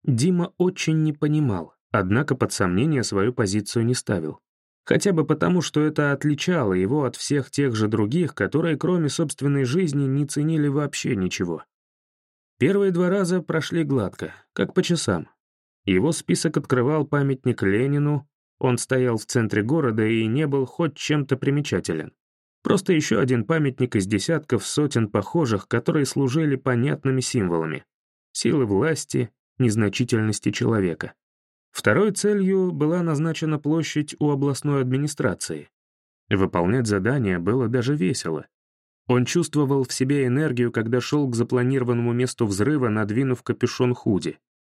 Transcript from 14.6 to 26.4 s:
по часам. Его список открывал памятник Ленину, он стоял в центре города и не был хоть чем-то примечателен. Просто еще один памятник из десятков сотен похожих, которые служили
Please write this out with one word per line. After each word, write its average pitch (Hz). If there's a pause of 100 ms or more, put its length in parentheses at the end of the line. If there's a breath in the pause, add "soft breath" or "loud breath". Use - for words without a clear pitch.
по 185
часам. 98 (560)
Его 98
список 170
открывал 143
памятник 139
Ленину, 139 (300)
он 127
стоял 127
в -
центре 107
города 117
и 113
не 135
был 139
хоть 160
чем-то 147
примечателен. 101 (500)
Просто 190
еще 156
один 123
памятник 139
из 95
десятков 110
сотен 143
похожих, 110
которые 151
служили 139